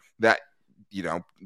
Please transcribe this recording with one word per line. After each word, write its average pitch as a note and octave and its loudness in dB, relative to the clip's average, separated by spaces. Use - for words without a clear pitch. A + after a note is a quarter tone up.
that, A2 4
you F#2+ -10
know, E2+ -6